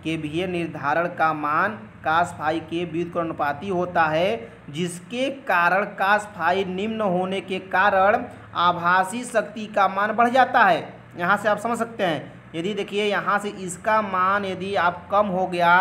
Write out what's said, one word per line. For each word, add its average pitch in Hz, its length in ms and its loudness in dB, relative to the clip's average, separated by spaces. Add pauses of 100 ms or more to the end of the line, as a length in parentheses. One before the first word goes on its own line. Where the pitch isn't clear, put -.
केवीए 160 420 -4
निर्धारण 160 680 -2
का 160 200 2
मान 156 440 0 (260)
cos 165 300 0
phi 160 280 -2
के 170 240 -4
व्युत्क्रमानुपाती 165 800 -4
होता 175 360 0
है, 185 440 0 (220)
जिसके 180 580 -4 (160)
कारण 180 420 2 (100)
cos 208 360 2
phi 180 340 0
निम्न 208 360 -4
होने 185 400 0
के 190 160 -6 (100)
कारण 196 560 4 (320)
आभासी 175 680 2
शक्ति 214 440 -4
का 202 200 2
मान 202 240 0
बढ़ 233 160 4
जाता 254 360 6
है। 160 240 2 (300)
यहाँ 175 180 2
से 208 120 0
आप 208 100 2
समझ 226 200 -2
सकते 226 260 -4
हैं, 160 280 -4 (220)
यदि 170 200 -4
देखिए 202 300 -4
यहाँ 190 340 0
से 202 100 -4 (120)
इसका 214 420 0
मान 190 420 0
यदि 190 320 -6
आप 175 340 0
कम 208 180 4
हो 185 180 0
गया 175 340 4